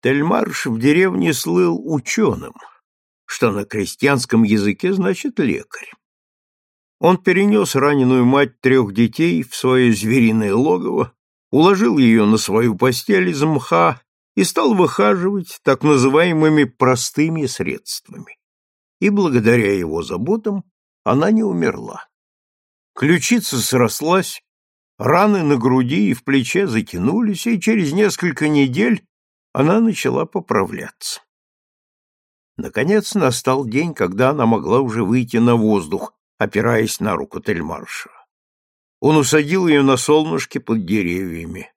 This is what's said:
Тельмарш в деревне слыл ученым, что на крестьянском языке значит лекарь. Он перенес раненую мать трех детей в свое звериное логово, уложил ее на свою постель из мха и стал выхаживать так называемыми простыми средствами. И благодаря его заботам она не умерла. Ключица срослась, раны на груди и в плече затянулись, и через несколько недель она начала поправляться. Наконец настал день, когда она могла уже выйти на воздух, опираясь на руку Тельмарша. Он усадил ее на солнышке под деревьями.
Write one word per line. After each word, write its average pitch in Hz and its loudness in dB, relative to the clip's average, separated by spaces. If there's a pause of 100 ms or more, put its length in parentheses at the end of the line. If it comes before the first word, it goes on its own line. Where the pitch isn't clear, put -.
Тельмарш 143 -2
в 117 -4
деревне 175 2
слыл 170 -2
ученым, 151 -4 (720)
что - -2
на 101 -4
крестьянском 117 -2
языке 104 0
значит 190 -4
лекарь. - -4 (1080)
Он 180 4
перенес 196 0
раненую 131 2
мать 135 2
трех 127 2
детей 156 0
в - -12
свое 127 2
звериное 110 0
логово, 143 -2 (340)
уложил 190 2
ее 113 6
на 107 4
свою 110 0
постель 180 0
из 143 -4
мха 160 0 (340)
и 196 2
стал 247 0
выхаживать 196 -2
так 139 4
называемыми 151 4
простыми 147 -2
средствами. - -10 (640)
И 202 2
благодаря 120 2
его 82 -4
заботам 185 -6 (360)
она 160 2
не 220 2
умерла. - -4 (880)
Ключица 165 0
срослась, 143 0 (540)
раны 185 2
на 143 4
груди 127 0
и - 0
в - -8
плече 139 0
затянулись, 151 -2
и 233 0
через 185 -2
несколько 175 -2
недель 151 0 (460)
она 160 2
начала 151 -2
поправляться. - -6 (1400)
Наконец 196 -2
настал 131 0
день, 143 -4
когда 104 0
она 147 0
могла 110 2
уже 117 -2
выйти 120 -2
на 120 4
воздух, 101 -2 (240)
опираясь 110 -2
на 101 -4
руку 73 -10
Тельмарша. 82 -8 (880)
Он 156 2
усадил 156 0
ее 143 4
на 135 4
солнышке 151 -2
под 113 -4
деревьями. 87 -6